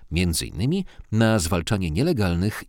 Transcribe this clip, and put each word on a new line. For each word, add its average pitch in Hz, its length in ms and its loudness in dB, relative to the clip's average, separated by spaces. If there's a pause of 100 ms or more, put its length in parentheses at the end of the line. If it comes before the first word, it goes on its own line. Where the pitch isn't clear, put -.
(120)
między - 340 0
innymi 160 400 -2 (260)
na 110 280 4
zwalczanie 90 520 -2
nielegalnych 101 760 0